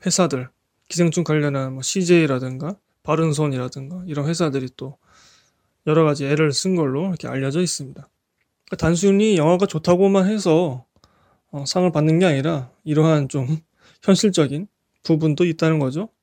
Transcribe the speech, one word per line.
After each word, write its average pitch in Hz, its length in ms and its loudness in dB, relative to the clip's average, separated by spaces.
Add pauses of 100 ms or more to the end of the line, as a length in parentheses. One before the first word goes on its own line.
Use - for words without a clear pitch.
회사들, 147 440 0 (380)
기생충 170 360 0
관련한 143 500 -2
뭐 131 80 -12
씨제이라든가 143 960 0 (240)
바른손이라든가 151 1040 -4
이런 147 220 -6
회사들이 143 500 -2
또 135 200 -14 (920)
여러 160 160 4
가지 147 220 0
애를 151 260 2
쓴 185 240 -2
걸로 151 320 -2
이렇게 170 200 -6
알려져 135 340 -4
있습니다. 147 460 -8 (580)
그러니까 - 120 -10
단순히 196 600 2
영화가 175 280 4
좋다고만 185 640 2
해서, 165 560 0 (640)
어, 139 160 -10
상을 180 260 0
받는 156 280 2
게 185 60 4
아니라 143 460 -2 (120)
이러한 156 440 2
좀 131 200 -4
<laughs> - 560 -10
현실적인 185 640 2 (340)
부분도 156 440 2
있다는 160 340 0
거죠. 147 300 -4 (120)